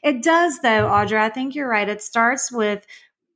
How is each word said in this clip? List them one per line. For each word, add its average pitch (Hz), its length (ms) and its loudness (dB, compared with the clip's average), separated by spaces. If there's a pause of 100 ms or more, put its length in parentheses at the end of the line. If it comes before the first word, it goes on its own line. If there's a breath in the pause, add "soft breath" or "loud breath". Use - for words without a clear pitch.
it 247 200 0
does, 330 360 2
though, 220 300 2
Audra. 208 320 2
I 220 80 2
think 262 260 -6
you're 277 140 -4
right. 208 180 0
It 208 140 -6
starts 233 500 0
with 208 340 -2 (500 loud breath)